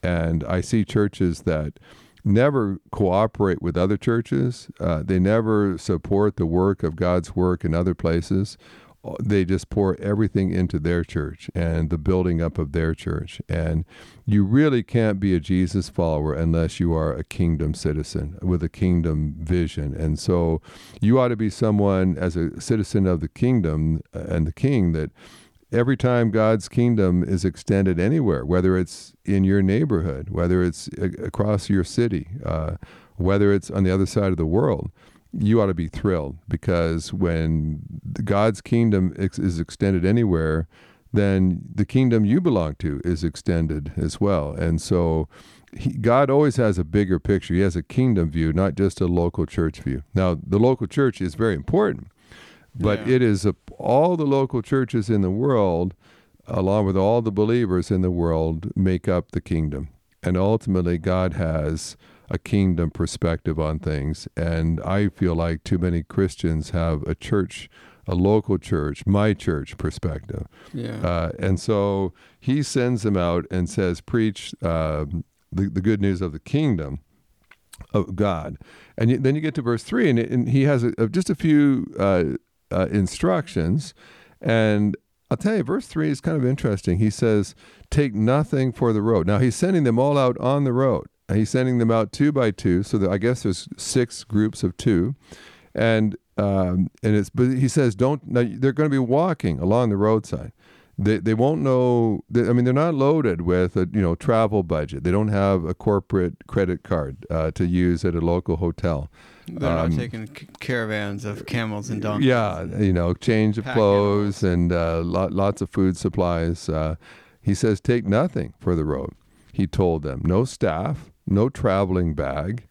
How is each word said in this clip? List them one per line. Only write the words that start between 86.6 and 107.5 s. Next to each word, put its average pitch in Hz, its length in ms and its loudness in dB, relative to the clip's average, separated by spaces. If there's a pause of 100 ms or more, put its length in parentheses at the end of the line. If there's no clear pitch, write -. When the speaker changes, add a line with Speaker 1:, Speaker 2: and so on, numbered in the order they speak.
Speaker 1:
He 107 100 4
says, 107 460 0 (340)
"Take 143 240 2
nothing 131 600 0
for 117 200 2
the 107 80 2
road." 101 260 2
Now, 101 120 2
he's 127 160 2
sending 175 280 2
them 117 160 2
all 143 180 2
out 127 220 2
on 143 240 0
the 131 100 0
road. 123 340 0 (260)
He's 107 160 2
sending 127 280 2
them 113 140 4
out 113 220 0
two 147 180 2
by 123 200 2
two. 92 320 2
So 107 160 -2
that, 98 100 2
I 101 80 0
guess 120 260 0
there's 95 320 -2
six - 480 -2
groups 107 400 0
of 92 140 -2
two. 107 380 2 (600)
And, 110 400 2 (220)
um, 95 520 0 (140)
and 107 120 2
it's, 101 140 0
but 123 280 2
he 131 100 2
says, 120 280 2
"Don't," 127 320 0
now 123 220 0
they're 131 220 0
gonna 151 180 0
be 139 100 0
walking 127 600 0
along 110 300 2
the 101 80 0
roadside. 107 540 0 (480)
They, 101 200 2
they 110 160 0
won't 143 260 2
know, 123 640 2
they, 117 220 0
I 120 40 2
mean, 123 120 2
they're 127 80 2
not 156 220 2
loaded 135 460 2
with 90 360 0
a, 90 160 0
you 104 80 2
know, 85 140 2
travel 107 480 2
budget. 76 400 -4
They 87 80 2
don't 107 160 2
have 98 360 2
a 87 120 -4
corporate 95 720 -2
credit 90 340 -2
card, 69 480 -4
uh, 78 220 -2